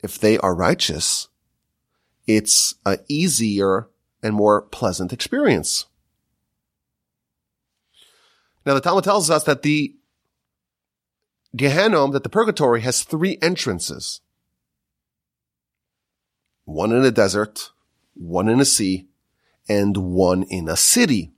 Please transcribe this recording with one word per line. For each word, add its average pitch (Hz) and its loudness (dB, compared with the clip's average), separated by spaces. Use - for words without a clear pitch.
if - -10
they 107 4
are 92 0
righteous, 87 -2
it's - 0
an 98 0
easier 113 -2
and 110 -2
more 104 4
pleasant 95 -6
experience. - -2
Now, 139 2
the 135 2
Talmud 175 0
tells 196 0
us 156 2
that 139 0
the 147 0
Gehenom, 143 2
that 139 -2
the - -8
purgatory 151 2
has 120 -2
three 165 -4
entrances. 104 -6
One 87 -2
in 127 4
a 127 6
desert, 104 0
one 87 -4
in 120 4
a 139 6
sea, 95 -2
and 101 0
one 92 2
in 87 -6
a 82 -2
city. 131 0